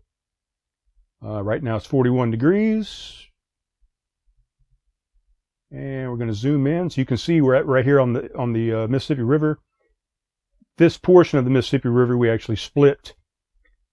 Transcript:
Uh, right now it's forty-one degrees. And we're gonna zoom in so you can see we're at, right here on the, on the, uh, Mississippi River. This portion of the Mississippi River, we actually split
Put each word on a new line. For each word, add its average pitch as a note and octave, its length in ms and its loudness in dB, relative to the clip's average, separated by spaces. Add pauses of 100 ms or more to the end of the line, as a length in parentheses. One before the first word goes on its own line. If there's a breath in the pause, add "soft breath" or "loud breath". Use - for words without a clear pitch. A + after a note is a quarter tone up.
(1200)
Uh, G#2+ 200 -8
right G#2+ 200 -4
now A#2 140 -4
it's G#2 80 -8
forty-one B2+ 460 0
degrees. G3+ 960 -2 (2500)
And C3+ 400 -10
we're A#2+ 60 -8
gonna A#2 160 -4
zoom C3+ 340 0
in E3+ 220 -2
so - 120 -4
you C3 40 -2
can B2 140 -2
see E3 240 2
we're C3 140 4
at, D3 100 0
right C3 180 2
here C#3 160 4
on B2 140 0
the, - 200 -8
on A#2+ 200 -4
the, A2+ 180 -2
uh, A2 160 -4
Mississippi C3+ 340 -2
River. D3+ 380 0 (1200)
This E3 180 4
portion F3 420 4
of B2+ 60 0
the B2+ 60 -2
Mississippi B2+ 380 0
River, B2 280 2
we A#2+ 140 2
actually A2 260 -4
split - 580 0 (800)